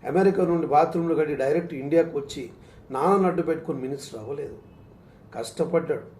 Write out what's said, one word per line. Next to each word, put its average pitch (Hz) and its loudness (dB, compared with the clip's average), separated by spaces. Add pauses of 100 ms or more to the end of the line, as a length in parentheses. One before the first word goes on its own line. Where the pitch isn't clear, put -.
అమెరికా 185 4
నుండి 165 0
బాత్రూమ్లు 165 2
కట్టి 151 0
డైరెక్ట్ 151 0
ఇండియాకి 151 2
వచ్చి 139 -8 (420)
నాన్న 185 4
అడ్డు 165 2
పెట్టుకుని 156 -2
మినిస్టర్ 131 -8
అవ్వలేదు, 139 -10 (760)
కష్టపడ్డాడు. 151 -2 (120)